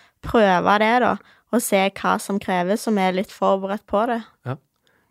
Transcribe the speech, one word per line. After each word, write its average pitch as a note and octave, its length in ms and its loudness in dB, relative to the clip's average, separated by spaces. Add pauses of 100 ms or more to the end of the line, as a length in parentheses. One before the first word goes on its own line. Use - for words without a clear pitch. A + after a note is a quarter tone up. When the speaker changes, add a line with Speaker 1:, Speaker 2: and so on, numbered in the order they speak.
(240)
Speaker 1:
prøve G3 560 4
det A3+ 220 2
da, G#3 160 0 (360)
og A#3+ 80 0
se G3 300 0
hva F#3+ 280 -2
som G3+ 200 -6
kreves, F#3 440 -2
så A3+ 100 -2
vi G3 80 0
er F#3 120 2
litt F#3 180 -4
forberedt G3 560 -2
på G#3 200 0
det. A3+ 160 -4 (220)
Speaker 2:
Ja. B2+ 100 -6 (560)